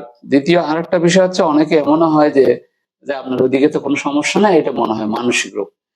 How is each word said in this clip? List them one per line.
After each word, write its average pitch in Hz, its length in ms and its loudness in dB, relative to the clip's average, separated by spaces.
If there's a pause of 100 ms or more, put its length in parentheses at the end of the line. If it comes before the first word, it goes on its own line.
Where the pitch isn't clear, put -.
(260)
দ্বিতীয় 143 340 2
আরেকটা 165 400 -2
বিষয় 175 280 2
হচ্ছে, 180 160 -2
অনেকে 156 340 2
এমনও 151 320 2
হয় 151 220 2
যে, 123 280 2 (420)
যে 139 120 -8
আপনার 127 280 -4
ওইদিকে 135 260 2
তো 151 120 -2
কোনো 143 160 -4
সমস্যা 147 460 -2
নাই, 202 180 4
এটা 147 120 -2
মনে 123 220 -4
হয় 110 120 -6
মানসিক 107 500 -4
রোগ। 101 140 -6 (260)